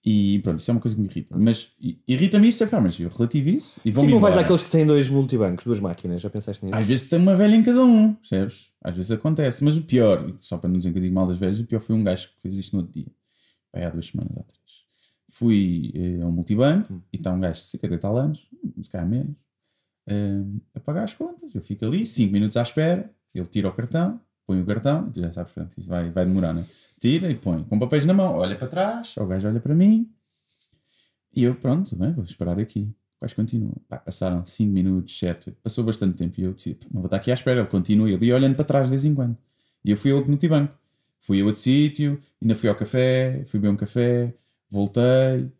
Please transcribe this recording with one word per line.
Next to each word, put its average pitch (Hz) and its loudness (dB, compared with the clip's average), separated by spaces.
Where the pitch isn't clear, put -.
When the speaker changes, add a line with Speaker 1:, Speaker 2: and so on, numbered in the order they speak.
Speaker 1:
E 101 2
pronto, 82 -2
isso - -4
é - 2
uma 117 2
coisa 110 -2
que 107 -2
me 98 -2
irrita. - -10
Mas 113 2
i-, - -8
irrita-me 196 4
isso, 240 2
é 214 2
pá, 214 0
mas 90 2
eu 87 -4
relativizo 147 0
e 110 0
vou-me 127 4
Speaker 2:
Tipo, 247 6
não 208 8
vais 202 8
Speaker 1:
embora. 180 4
Speaker 2:
àqueles 175 4
que - -8
têm 160 4
dois 147 4
multibancos, 123 0
duas 117 0
máquinas, 87 -4
já 101 -8
pensaste 101 -8
nisso? 98 -4
Speaker 1:
Às 110 0
vezes 127 0
tem 170 2
uma 185 6
velha 208 6
em 226 8
cada 240 6
um, 220 6
percebes? - -4
Às 87 -6
vezes 92 -4
acontece. 143 0
Mas 151 4
o 160 0
pior, 101 2
só - -10
para 87 -4
não 90 0
dizer 87 -2
que 92 -2
eu - -2
digo 92 -2
mal 92 2
das 90 -2
velhas, 98 -2
o 117 -6
pior 113 -4
foi 113 -2
um 110 0
gajo 92 -2
que - -20
fez 98 -8
isto 95 -8
no 90 0
outro - -10
dia. - -12
Pá, 87 -6
há 82 -4
duas 82 -8
semanas, - -8
há - -14
três. - -20
Fui, 92 0
eh, 87 -6
a - -4
um 85 -2
multibanco 120 0
Speaker 2:
Hum. 90 -14
Speaker 1:
e 90 -10
tá 90 -4
um 92 -2
gajo 87 -4
de - -14
cinquenta 87 -6
e - -6
tal 104 -2
anos, 151 -4
se - -16
calhar 87 -6
menos, 139 -4
eh, 101 -4
a - -12
pagar 170 -6
as 208 -8
contas. 330 -12
Eu 107 -8
fico 104 -8
ali, 180 -2
cinco 107 0
minutos 104 0
à 120 0
espera, 165 -2
ele 90 -6
tira 98 -4
o 90 -4
cartão, 170 -4
põe 95 0
o 87 -2
cartão, 139 -2
tu 90 -8
já 85 -6
sabes, 87 -12
pronto, 85 -14
isto 92 -14
vai, 87 -4
vai 90 -2
demorar, 92 0
né? 85 -6
Tira 165 0
e 127 -2
põe, 82 -4
com 104 -2
papéis 135 0
na 180 4
mão, 190 2
olha 185 -2
para 127 -10
trás, 208 -6
o 98 -6
gajo 95 -4
olha 113 -2
para 143 -2
mim, 220 4
e 120 2
eu, 123 4
pronto, 139 -2
bem, 95 -2
vou 120 -4
esperar 87 -4
aqui. 107 -4
O - -12
gajo - -8
continua. 110 -4
Pá, - -12
passaram 90 -4
cinco 104 -2
minutos, 92 0
sete, 87 -6
oito, - -20
passou 113 -4
bastante 104 -2
tempo, 87 -6
e 92 -2
eu 92 -4
disse, - -10
"Pá, - -18
não 95 -6
vou 90 -6
estar 92 -2
aqui 120 -4
à 123 2
espera", 127 0
ele 98 -2
continua, 104 2
ele 95 0
ia 123 4
olhando 135 4
para 147 -2
trás 139 0
de - 0
vez 135 0
em 151 4
quando. 123 -2
E 101 2
eu 101 2
fui 139 2
a 139 4
outro 139 0
multibanco. 143 2
Fui 98 0
a 101 2
outro 104 0
sítio, 143 2
ainda 110 2
fui 107 0
ao 104 2
café, 131 0
fui 107 -4
beber 101 2
um 101 -2
café, 120 -2
voltei. 127 0